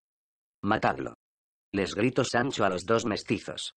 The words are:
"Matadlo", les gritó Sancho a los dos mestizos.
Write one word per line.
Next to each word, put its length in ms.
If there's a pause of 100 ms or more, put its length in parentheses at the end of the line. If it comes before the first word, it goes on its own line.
(640)
"Matadlo", 520 (560)
les 240
gritó 280
Sancho 420
a 40
los 160
dos 200
mestizos. 720